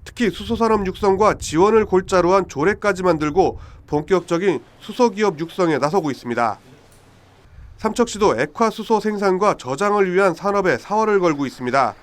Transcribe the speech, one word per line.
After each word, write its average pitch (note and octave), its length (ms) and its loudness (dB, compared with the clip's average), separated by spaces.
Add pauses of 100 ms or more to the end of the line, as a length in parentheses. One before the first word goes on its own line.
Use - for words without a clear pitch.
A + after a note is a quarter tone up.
특히 - 240 -4
수소 A3+ 280 -6
산업 A3 300 0
육성과 F#3+ 520 2
지원을 G#3 480 4
골자로 F#3 480 2
한 F#3 140 2
조례까지 F#3+ 540 -2
만들고 D#3 560 2 (280)
본격적인 E3+ 720 -2 (200)
수소 A#3 280 0
기업 G3 320 -2
육성에 E3 380 0
나서고 D3 320 0
있습니다. A#2 480 -4 (1200)
삼척시도 G#3+ 600 0
액화수소 A3 600 -2
생산과 G3+ 560 0
저장을 G3 560 -2
위한 F#3 220 2
산업에 F#3 420 -2
사활을 G#3+ 440 0
걸고 D3 260 0
있습니다. B2 560 -2